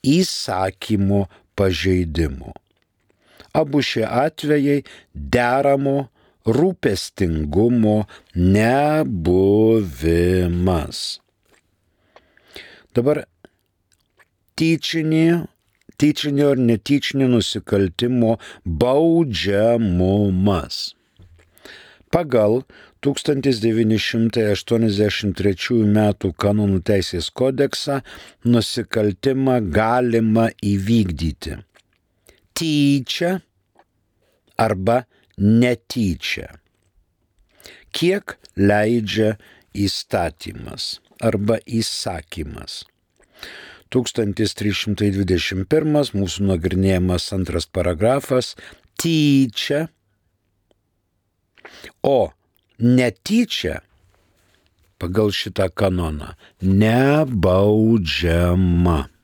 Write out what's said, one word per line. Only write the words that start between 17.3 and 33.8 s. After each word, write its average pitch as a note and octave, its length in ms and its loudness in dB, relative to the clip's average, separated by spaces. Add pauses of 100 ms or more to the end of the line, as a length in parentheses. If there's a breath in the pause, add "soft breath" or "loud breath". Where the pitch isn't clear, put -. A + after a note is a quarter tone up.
nusikaltimo A2 1040 0 (260 loud breath)
baudžiamumas. G2+ 2250 0 (1120 loud breath)
Pagal B2+ 560 2 (320 loud breath)
tūkstantis C3+ 640 -2
devyni A2 400 2
šimtai A2+ 480 0
aštuoniasdešimt G#2 880 0
trečiųjų G#2 480 0
metų G#2 480 2
kanonų G2+ 480 0
teisės F#2 480 -2
kodeksą C3+ 720 -2 (400 loud breath)
nusikaltimą A#2+ 1300 0
galima A2+ 880 2
įvykdyti F#2+ 1040 -2 (960 soft breath)
tyčia D3 880 0 (1120)